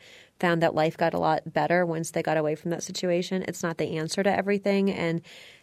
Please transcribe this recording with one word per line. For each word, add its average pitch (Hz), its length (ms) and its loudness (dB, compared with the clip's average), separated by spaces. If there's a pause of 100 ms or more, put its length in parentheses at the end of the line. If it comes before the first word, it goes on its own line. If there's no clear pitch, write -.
(400)
found 170 220 2
that 165 140 4
life 160 220 2
got 165 160 0
a 175 60 -2
lot 160 340 0
better 170 320 2
once 165 260 -4
they 165 120 -2
got 156 120 0
away 156 200 0
from 170 160 -6
that 170 120 -4
situation. 185 640 -2
It's - 160 -6
not 165 140 -4
the 160 200 -4
answer 160 240 -2
to 196 140 2
everything, 196 560 2
and 165 300 -2 (420)